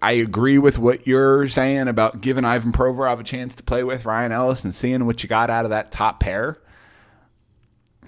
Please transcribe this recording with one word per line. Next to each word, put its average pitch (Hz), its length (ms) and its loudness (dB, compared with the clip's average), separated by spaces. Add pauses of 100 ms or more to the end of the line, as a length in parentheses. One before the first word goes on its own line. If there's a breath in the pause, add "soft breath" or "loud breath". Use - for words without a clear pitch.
I 117 80 4
agree 120 480 2
with 139 180 4
what 120 300 0
you're 135 400 4
saying 131 400 0
about 113 340 0
giving 127 240 -2
Ivan 117 260 0
Provorov 127 480 0
a 117 40 -14
chance 123 320 -10
to - 80 -20
play 127 200 -2
with 127 220 -4
Ryan 117 260 -2
Ellis 127 320 -2
and 92 120 -6
seeing 127 320 -2
what 117 160 -4
you - 60 -10
got 113 200 2
out 113 160 0
of 107 60 -4
that 107 200 -4
top - 280 -2
pair. 110 400 -4 (1500 loud breath)